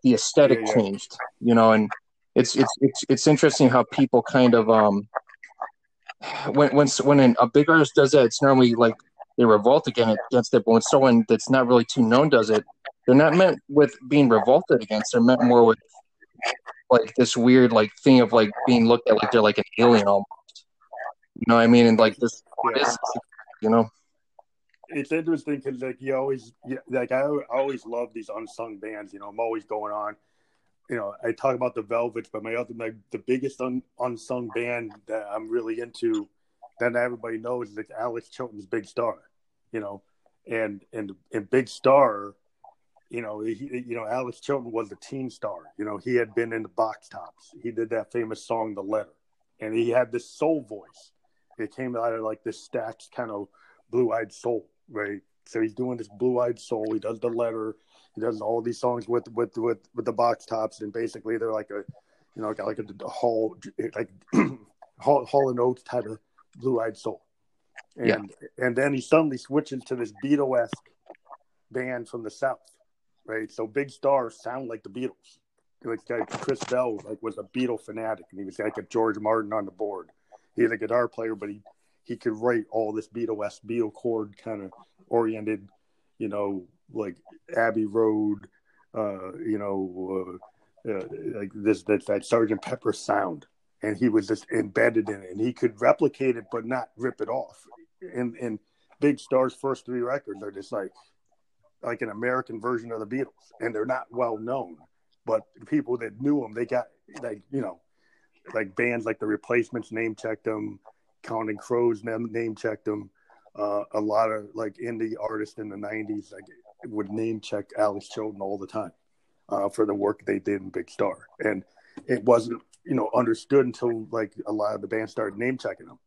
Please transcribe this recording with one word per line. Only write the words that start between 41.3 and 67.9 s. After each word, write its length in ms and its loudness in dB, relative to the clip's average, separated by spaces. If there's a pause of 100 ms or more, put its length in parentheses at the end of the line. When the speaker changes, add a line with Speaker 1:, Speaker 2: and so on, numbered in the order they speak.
Speaker 2:
and 160 -6
Big 220 2
Star, 640 2 (760)
you 100 -8
know, 200 -10
he, 120 -6
you 420 -10
know, 120 -10
Alex 320 -8
Chilton 320 -6
was 200 -6
a 40 -16
teen 340 -12
star. 480 -12
You 80 -8
know, 120 -8
he 180 -4
had 180 0
been 200 -2
in 100 -4
the 60 -12
Box 400 -4
Tops. 520 -20
He 100 -8
did 180 -6
that 220 -6
famous 320 -8
song, 320 -6
The 80 -10
Letter. 300 -6 (460)
And 140 -8
he 160 0
had 220 0
this 180 -8
soul 320 -2
voice. 500 -20 (460)
It 180 -10
came 200 -8
out 180 -4
of, 80 -8
like, 220 -8
this 240 -10
Stax 440 -10
kind 200 -10
of 160 -10 (420)
blue-eyed 420 -2
soul, 380 -6 (200)
right? 320 -8 (240)
So 140 -8
he's 140 -4
doing 240 -6
this 100 -12
blue-eyed 520 -2
soul. 340 -6
He 60 -4
does 200 -8
The 100 -4
Letter. 460 -6 (380)
He 80 -10
does 200 -4
all 200 -2
these 180 -6
songs 280 -4
with, 220 -2
with, 280 -4
with, 220 -2 (160)
with 100 -6
the 80 -2
Box 320 -2
Tops. 360 -6
And 120 -10
basically 440 -6
they're 140 -4
like 200 -6
a, 120 -10 (520)
you 80 -10
know, 100 -6 (100)
like 140 -6
a, 80 -10 (180)
a 60 -12
Hall, 480 -2 (380)
like, 160 -8 (220)
<clears throat> 640 -4
Hall, 260 2
Hall 240 0
and 100 -4
Oates 220 0
type 240 -6
of 140 -14 (380)
blue-eyed 380 -4
soul. 300 -12 (720)